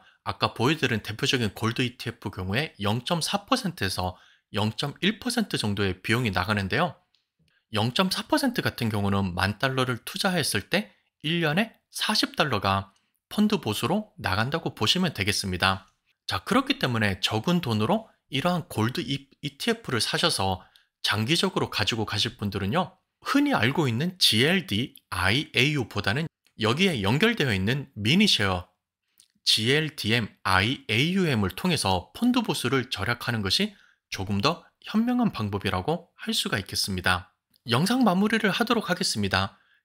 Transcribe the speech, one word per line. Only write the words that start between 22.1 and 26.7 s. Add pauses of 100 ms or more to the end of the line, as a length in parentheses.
분들은요. (260)
흔히
알고
있는
지엘디, (140)
아이에이유보다는 (340)
여기에